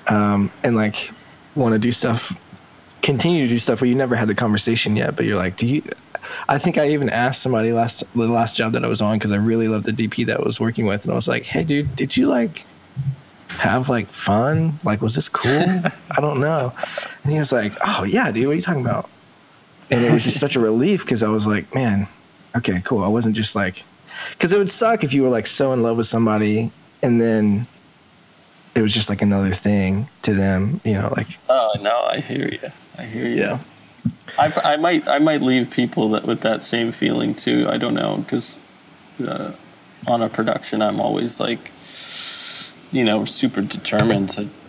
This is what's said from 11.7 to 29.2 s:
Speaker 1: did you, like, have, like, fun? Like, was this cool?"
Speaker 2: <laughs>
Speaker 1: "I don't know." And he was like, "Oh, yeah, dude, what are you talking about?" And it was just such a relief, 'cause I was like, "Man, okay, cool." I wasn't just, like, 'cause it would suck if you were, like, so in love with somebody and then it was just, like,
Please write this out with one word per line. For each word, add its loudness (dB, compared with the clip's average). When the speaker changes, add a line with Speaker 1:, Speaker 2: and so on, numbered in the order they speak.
Speaker 1:
did -2
you, 4
like, -2
have, 0
like, 0
fun? 0
Like, 0
was 0
this 0
cool?" 2
Speaker 2:
<laughs> -4
Speaker 1:
"I 2
don't 0
know." 0
And 0
he 0
was 0
like, 0
"Oh, 0
yeah, 2
dude, 0
what 2
are 2
you -2
talking -2
about?" -2
And 4
it 4
was 4
just 2
such 0
a 4
relief, 2
'cause 0
I 2
was 2
like, -2
"Man, 0
okay, 0
cool." 0
I 2
wasn't 2
just, -2
like, -4
'cause 4
it 4
would 2
suck 2
if -2
you 4
were, 4
like, 0
so 0
in 2
love 2
with 0
somebody 0
and 2
then 2
it 2
was 2
just, 0
like, -2